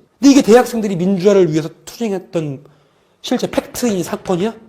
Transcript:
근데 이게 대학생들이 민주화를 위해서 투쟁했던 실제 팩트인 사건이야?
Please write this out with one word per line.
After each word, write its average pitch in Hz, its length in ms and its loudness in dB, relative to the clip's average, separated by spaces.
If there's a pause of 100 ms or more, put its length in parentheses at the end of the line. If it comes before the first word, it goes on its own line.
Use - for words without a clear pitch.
(200)
근데 277 120 6
이게 262 100 6
대학생들이 226 560 2
민주화를 185 540 2
위해서 156 180 -4 (160)
투쟁했던 175 800 -8 (560)
실제 - 280 -4
팩트인 208 540 -4
사건이야? 208 520 -4 (140)